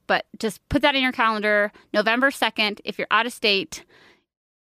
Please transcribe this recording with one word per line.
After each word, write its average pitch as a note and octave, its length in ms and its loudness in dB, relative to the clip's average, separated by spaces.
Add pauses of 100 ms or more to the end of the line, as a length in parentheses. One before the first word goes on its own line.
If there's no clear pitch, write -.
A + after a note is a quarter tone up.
But F#3 200 0 (120)
just A3 300 -6
put C#4 140 0
that C#4+ 120 4
in C4+ 80 0
your B3+ 100 0
calendar. G#3+ 600 0 (220)
November A3+ 360 2
second, A3 540 -2
if - 140 -10
you're F#3+ 120 -6
out A3 140 2
of A#3+ 80 -8
state, - 520 -2 (920)